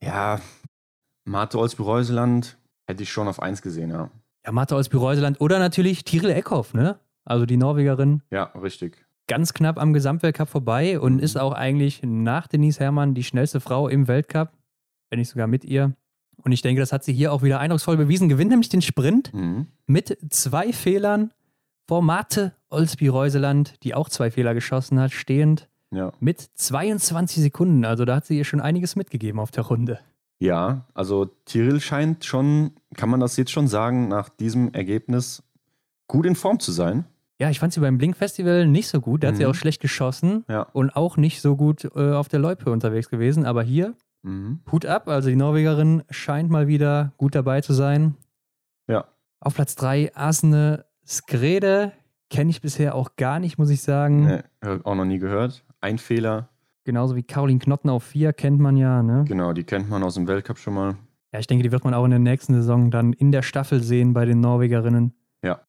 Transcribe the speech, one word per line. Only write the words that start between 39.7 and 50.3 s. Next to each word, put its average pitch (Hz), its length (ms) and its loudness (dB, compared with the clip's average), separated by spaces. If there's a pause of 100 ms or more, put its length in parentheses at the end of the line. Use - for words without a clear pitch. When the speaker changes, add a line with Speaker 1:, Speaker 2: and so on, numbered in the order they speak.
Speaker 2:
geschossen 165 680 -2
Speaker 1:
Ja. 110 160 -4 (100)
Speaker 2:
und 135 220 0
auch 170 220 -2
nicht 156 240 2
so 143 140 2
gut, 147 300 0 (100)
äh, 143 180 2
auf 143 160 0
der 147 100 0
Loipe 160 320 0
unterwegs 113 380 -2
gewesen. 127 360 0
Aber 120 180 0
hier, 165 320 -2 (280)
Speaker 1:
Mhm. 95 360 -8 (120)
Speaker 2:
Hut 160 140 0
ab. 196 220 -4
Also 135 220 0
die 127 60 4
Norwegerin 156 760 2
scheint 151 400 -4
mal 151 180 2
wieder 147 500 2
gut 139 180 0
dabei 135 260 0
zu 143 120 -2
sein. 143 420 2 (720)
Speaker 1:
Ja. 110 180 0 (340)
Speaker 2:
Auf 143 160 -4
Platz 143 200 -2
drei 139 400 -2
Asne 151 680 2 (200)